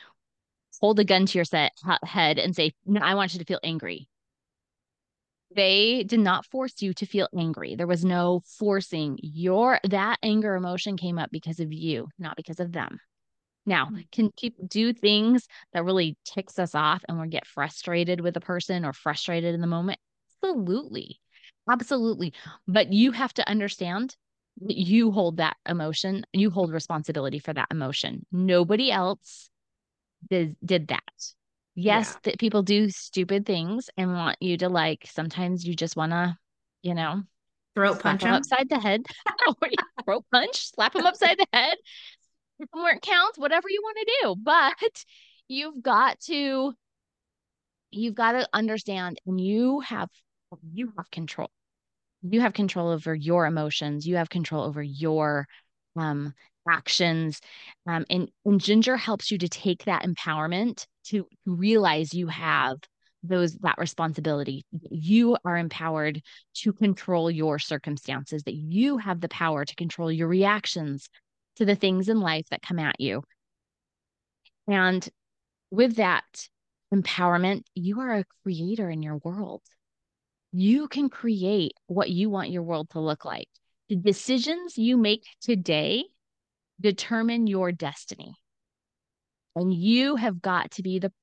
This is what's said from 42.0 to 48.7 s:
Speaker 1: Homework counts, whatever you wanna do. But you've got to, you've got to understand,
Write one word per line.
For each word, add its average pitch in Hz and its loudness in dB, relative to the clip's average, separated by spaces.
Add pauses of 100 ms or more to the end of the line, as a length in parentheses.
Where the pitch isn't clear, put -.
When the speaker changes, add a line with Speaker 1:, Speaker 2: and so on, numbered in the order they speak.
Speaker 1:
Homework 330 0
counts, 381 2
whatever 330 0
you 403 -2
wanna 440 -6 (180)
do. 196 0
But 311 2 (420)
you've 277 -8
got 247 4
to, 269 -2 (1160)
you've 214 -4
got 226 2
to 254 0
understand, 196 -2